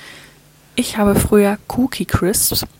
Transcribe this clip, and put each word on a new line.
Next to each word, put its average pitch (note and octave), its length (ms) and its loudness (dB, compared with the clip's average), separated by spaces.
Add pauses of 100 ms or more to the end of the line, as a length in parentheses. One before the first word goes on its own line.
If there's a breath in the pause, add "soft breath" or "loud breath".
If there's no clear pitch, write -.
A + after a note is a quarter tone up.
(760 soft breath)
Ich - 220 -4
habe G#3 180 4
früher G#3 420 4 (120)
Cookie B3 360 -2
Crisps. - 600 -2 (140)